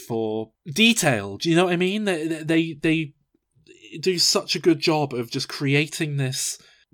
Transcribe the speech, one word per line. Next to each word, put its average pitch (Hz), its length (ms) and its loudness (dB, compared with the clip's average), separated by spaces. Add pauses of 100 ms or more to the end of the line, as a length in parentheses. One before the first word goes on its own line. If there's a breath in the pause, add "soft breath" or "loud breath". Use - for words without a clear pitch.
for 110 440 -4 (160)
detail. 139 720 2
Do 165 120 -2
you 165 80 4
know 180 80 4
what 180 80 0
I 175 40 0
mean? 190 280 -2
They, 165 220 -2
they, 160 540 0
they 160 320 0 (840)
do 180 180 0
such - 380 0
a 175 40 -4
good 160 200 4
job 151 340 0
of 120 160 -4
just - 200 -6
creating 147 640 0
this, 131 420 -4 (360 soft breath)